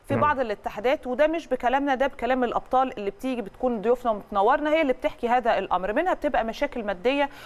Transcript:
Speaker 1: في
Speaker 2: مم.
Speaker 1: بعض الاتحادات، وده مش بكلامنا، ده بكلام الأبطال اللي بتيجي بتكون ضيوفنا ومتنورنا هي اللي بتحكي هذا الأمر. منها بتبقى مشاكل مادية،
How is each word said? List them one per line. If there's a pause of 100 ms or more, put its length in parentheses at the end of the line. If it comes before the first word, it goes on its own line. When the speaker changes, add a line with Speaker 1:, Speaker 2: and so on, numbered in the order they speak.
Speaker 1:
في
Speaker 2:
مم.
Speaker 1:
بعض
الاتحادات،
وده
مش
بكلامنا،
ده
بكلام
الأبطال
اللي
بتيجي
بتكون
ضيوفنا
ومتنورنا
هي
اللي
بتحكي
هذا
الأمر.
منها
بتبقى
مشاكل
مادية، (180)